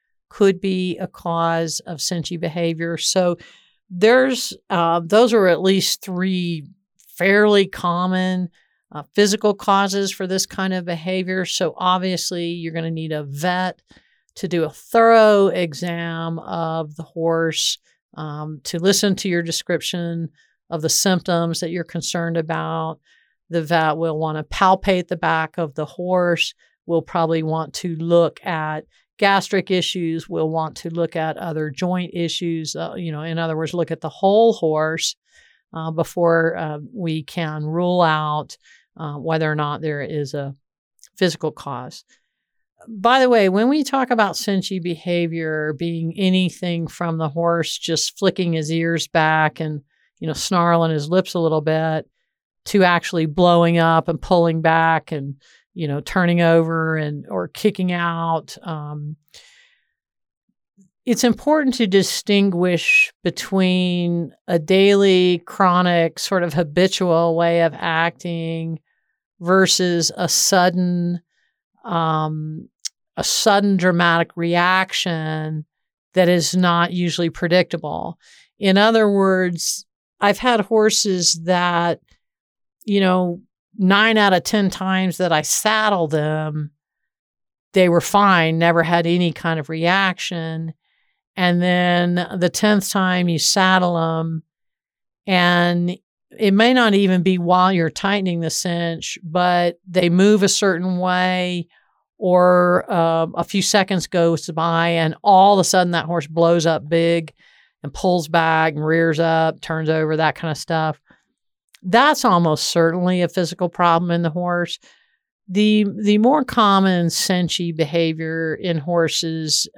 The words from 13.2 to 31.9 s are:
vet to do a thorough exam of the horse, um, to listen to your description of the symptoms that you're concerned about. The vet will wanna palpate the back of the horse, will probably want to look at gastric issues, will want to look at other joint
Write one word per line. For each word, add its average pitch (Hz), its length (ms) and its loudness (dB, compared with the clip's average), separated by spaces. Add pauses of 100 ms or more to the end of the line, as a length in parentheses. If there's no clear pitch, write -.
vet 175 580 -6 (540)
to - 140 -8
do 165 160 0
a 156 60 -6
thorough 220 760 4
exam 165 960 -4
of 160 560 -6
the 165 60 -12
horse, 165 760 -2 (360)
um, 151 500 -12
to - 140 -6
listen 196 380 2
to - 120 -6
your 175 140 -2
description 170 880 -6 (380)
of 160 140 -6
the 160 60 -2
symptoms 170 720 0
that 170 100 -6
you're 170 140 -6
concerned 170 520 -6
about. 160 640 -6 (500)
The 165 140 -2
vet 156 340 0
will 160 220 -4
wanna 156 240 -4
palpate 190 640 0
the 185 80 -4
back 160 400 -2
of 156 180 -6
the 151 120 -6
horse, 180 680 -2 (300)
will 165 180 0
probably 160 420 -2
want 156 300 -4
to 175 220 -6
look 170 480 2
at 156 400 -6 (340)
gastric 196 520 0
issues, 170 580 -4
will 160 220 -4
want 160 260 -6
to - 140 -10
look 165 260 -4
at 160 220 -6
other 156 320 -6
joint 180 420 -4